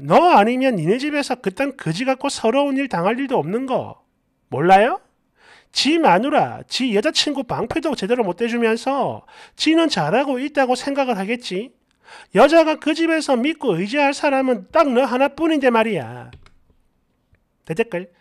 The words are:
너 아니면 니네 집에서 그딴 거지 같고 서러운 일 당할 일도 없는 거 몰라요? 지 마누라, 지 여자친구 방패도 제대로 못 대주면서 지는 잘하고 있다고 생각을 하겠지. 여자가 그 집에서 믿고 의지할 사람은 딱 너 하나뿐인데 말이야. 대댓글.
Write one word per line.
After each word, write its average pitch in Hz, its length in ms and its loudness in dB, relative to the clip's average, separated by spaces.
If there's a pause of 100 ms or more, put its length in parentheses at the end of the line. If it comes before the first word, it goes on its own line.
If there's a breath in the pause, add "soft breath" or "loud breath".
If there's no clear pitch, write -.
너 226 300 4
아니면 247 440 4
니네 180 240 0
집에서 294 360 -4
그딴 277 420 -4
거지 175 280 -4
같고 262 240 -2
서러운 269 480 0
일 277 120 -4
당할 190 300 -2
일도 269 180 -2
없는 185 280 -2
거 156 380 -6 (460)
몰라요? 190 500 4 (720 soft breath)
지 311 260 0
마누라, 214 680 2
지 247 260 -4
여자친구 277 520 -2
방패도 240 500 -4
제대로 233 280 -4
못 175 120 -4
대주면서 233 920 -4 (300 loud breath)
지는 320 340 2
잘하고 247 480 -2
있다고 262 380 0
생각을 262 420 -4
하겠지. 214 560 -8 (600 loud breath)
여자가 311 400 6
그 311 180 -2
집에서 320 420 0
믿고 254 420 -2
의지할 277 360 0
사람은 262 580 -2
딱 320 180 4
너 247 160 2
하나뿐인데 277 680 0
말이야. 131 580 -2 (1400)
대댓글. 180 560 -4